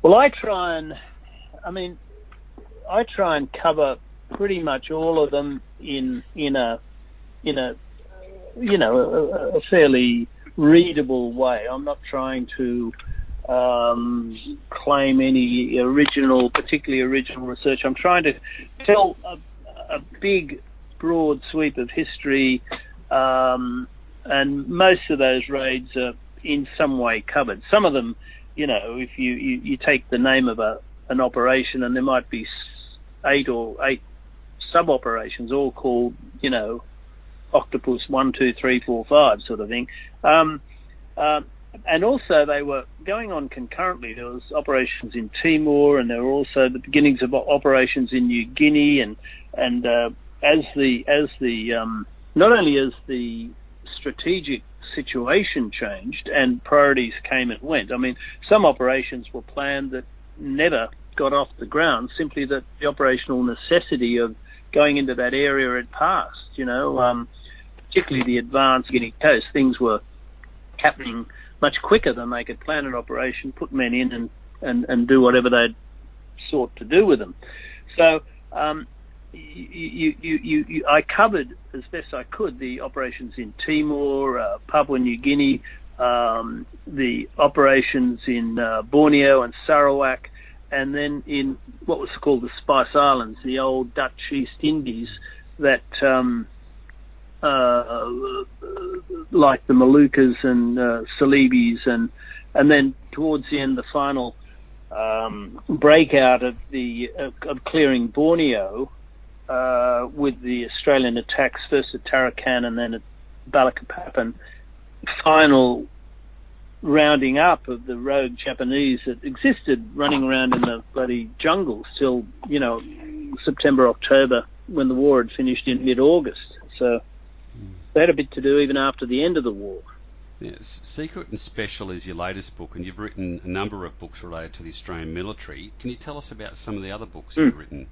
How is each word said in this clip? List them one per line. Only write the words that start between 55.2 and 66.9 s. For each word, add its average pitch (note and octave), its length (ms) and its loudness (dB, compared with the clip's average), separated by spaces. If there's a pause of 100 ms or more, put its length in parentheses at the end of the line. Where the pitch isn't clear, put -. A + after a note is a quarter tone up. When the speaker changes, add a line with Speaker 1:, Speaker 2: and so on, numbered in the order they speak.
Speaker 1:
changed G#2 580 -10
and B2+ 340 2
priorities C#3 600 4
came B2+ 280 -2
and G#2+ 120 -8
went. C3 280 -4
I B2+ 60 -4
mean, B2+ 200 -4 (320)
some G3+ 180 6
operations C3 640 0
were A#2+ 100 -12
planned C#3 500 -6
that B2+ 120 -10 (340)
never C#3 500 0 (280)
got C#3 160 0
off C#3+ 160 0 (100)
the A2+ 80 -12
ground, C#3+ 500 0
simply D3 300 -6
that C3 180 -4 (160)
the D3 60 -4
operational C3 560 0
necessity A#2+ 760 0
of A2+ 180 -2 (360)
going D3 240 4
into C3 180 -2
that B2 200 -2
area C3+ 420 0
had B2 140 -6
passed, - 640 -4
you C3+ 80 -6
know, C3 340 -4